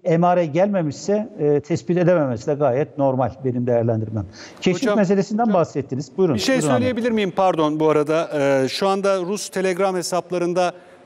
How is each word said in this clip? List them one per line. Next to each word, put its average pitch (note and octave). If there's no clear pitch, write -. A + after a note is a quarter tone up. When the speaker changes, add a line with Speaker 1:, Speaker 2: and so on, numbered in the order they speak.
Speaker 1:
emare F3
gelmemişse, F#3+
e, D3
tespit E3+
edememesi D#3
de D3+
gayet C3+
normal C3
benim B2
değerlendirmem. A2
Keşif F3+
Speaker 2:
Hocam, G#3
Speaker 1:
meselesinden G3+
Speaker 2:
hocam, A3
Speaker 1:
bahsettiniz. C#3+
Buyurun, F3
Speaker 2:
bir G#2+
şey C4
Speaker 1:
buyurun D3+
Ahmet. -
Speaker 2:
söyleyebilir B3
miyim? G#3
Pardon D#3+
bu D#3
arada. D3+
Ee, C#3
şu G3
anda G3
Rus G3
Telegram F#3+
hesaplarında F3